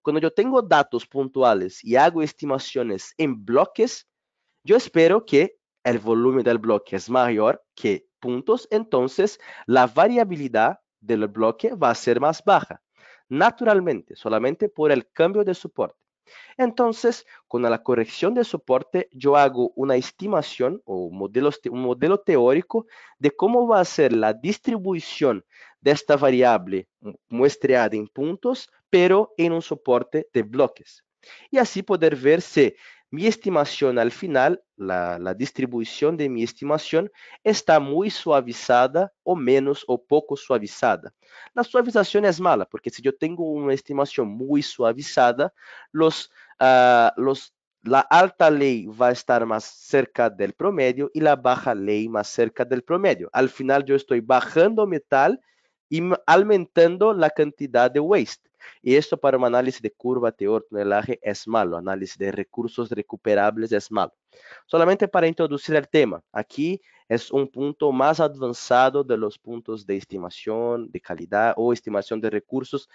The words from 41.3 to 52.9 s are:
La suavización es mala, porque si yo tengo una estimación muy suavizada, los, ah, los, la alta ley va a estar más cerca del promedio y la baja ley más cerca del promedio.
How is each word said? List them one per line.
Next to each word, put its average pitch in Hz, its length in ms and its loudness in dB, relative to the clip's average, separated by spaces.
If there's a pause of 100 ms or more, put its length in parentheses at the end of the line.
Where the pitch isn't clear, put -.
La 240 100 -2
suavización 226 640 0
es 170 140 2
mala, 151 260 2
porque - 240 -12
si 120 140 -12
yo 135 120 -2
tengo 170 280 -6
una 147 280 -4
estimación 139 580 -4
muy 135 340 -2
suavizada, 127 880 0 (380)
los, 160 400 -2 (260)
ah, 123 580 6
los, 135 380 -4 (300)
la 127 160 2
alta 170 500 4
ley 139 380 0
va 113 220 0
a - 20 4
estar 120 340 -2
más 110 180 -4
cerca - 640 -2
del 98 260 -4
promedio 139 600 -2
y 151 60 -6
la 151 160 4
baja 127 400 -2
ley 104 340 -4
más 110 180 -4
cerca 120 380 -2
del 127 160 -4
promedio. 180 500 -2